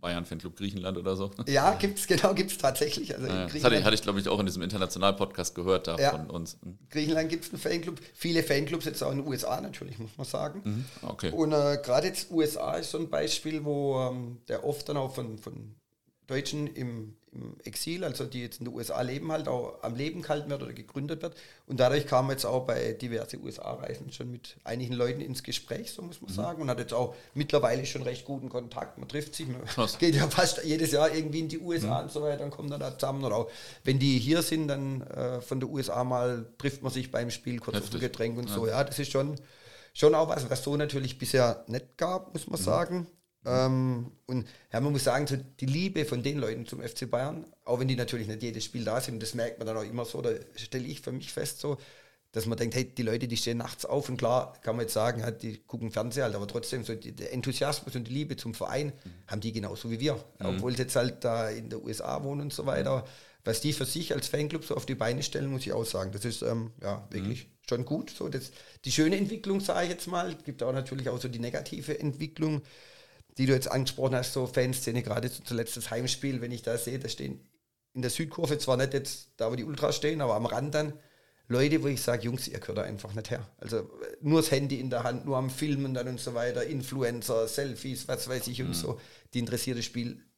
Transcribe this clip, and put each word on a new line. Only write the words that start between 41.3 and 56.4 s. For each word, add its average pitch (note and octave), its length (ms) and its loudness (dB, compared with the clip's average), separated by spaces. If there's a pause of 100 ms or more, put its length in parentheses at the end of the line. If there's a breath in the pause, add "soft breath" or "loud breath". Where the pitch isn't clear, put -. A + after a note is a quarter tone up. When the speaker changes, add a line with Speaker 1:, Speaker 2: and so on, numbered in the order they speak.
Speaker 2:
nicht - 320 -6
gab, F#3 340 0
muss D#3+ 140 -6
man - 120 -4
Speaker 1:
Mhm. F#2+ 60 0
Speaker 2:
sagen. E3+ 420 2 (400)
Speaker 1:
Mhm. A#2+ 40 -2
Speaker 2:
Ähm, B2+ 600 4 (120)
und B2+ 240 -2 (240 loud breath)
ja, A#2 80 2
man C#3+ 100 4
muss C#3 140 2
sagen, C3+ 220 4
so C3+ 100 0
die - 300 -6
Liebe D#3+ 400 2
von B2 160 0
den C#3 160 0
Leuten A#2 260 -2
zum - 160 -10
F - 140 -8
C - 100 -4
Bayern, C#3+ 400 -2 (220)
auch B2 120 2
wenn C3 100 2
die C3 60 4
natürlich A#2 320 -2
nicht G#2+ 160 -6
jedes A2+ 220 -4
Spiel A#2+ 200 -6
da A2+ 180 2
sind, A#2 200 -4
das A2+ 120 -6
merkt A#2 240 -2
man A2+ 80 -6
dann A2 100 -2
auch G#2+ 60 -2
immer A#2 240 -4
so, - 160 -6
da - 80 2 (260)
stelle B2 300 -6
ich - 160 -10
für B2 100 -6
mich - 180 -8
fest, - 300 -6
so, C#3+ 160 -2 (560 loud breath)
dass A2 140 -2
man A2+ 100 0
denkt, A#2 180 0
hey, B2+ 120 2
die - 160 -6
Leute, A#2 260 0
die A#2 80 0
stehen A#2 220 0
nachts - 260 -6
auf - 240 0
und C3 80 -2
klar B2 460 2
kann A#2 140 0
man A#2 100 0
jetzt - 80 -4
sagen, A2+ 280 2
halt, A2+ 200 -4
die A2 160 -8
gucken A2+ 340 -8
Fernseher A#2+ 320 0
halt, G#2+ 100 0
aber G2+ 120 -4